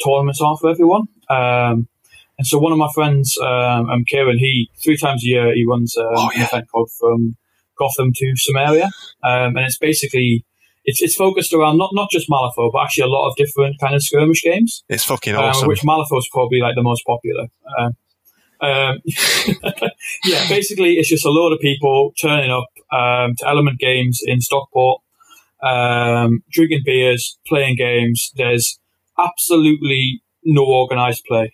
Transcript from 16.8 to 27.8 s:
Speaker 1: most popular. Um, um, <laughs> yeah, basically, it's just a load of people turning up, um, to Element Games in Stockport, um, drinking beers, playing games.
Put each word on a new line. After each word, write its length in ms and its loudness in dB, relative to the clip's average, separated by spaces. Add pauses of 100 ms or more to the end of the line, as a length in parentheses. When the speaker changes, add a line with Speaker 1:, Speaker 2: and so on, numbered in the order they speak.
Speaker 1:
most 200 0
popular. 420 -4 (300)
Um, 200 -4 (640)
um, 420 -2
<laughs> 20 -20 (1200)
yeah, 240 0
basically, 460 0
it's 140 2
just 160 0
a 60 2
load 220 2
of 60 0
people 640 0
turning 320 0
up, 140 -4 (260)
um, 460 0
to 100 -4
Element 320 2
Games 440 0
in 160 0
Stockport, 600 0 (600)
um, 880 0
drinking 340 2
beers, 520 0 (100)
playing 300 0
games. 600 -2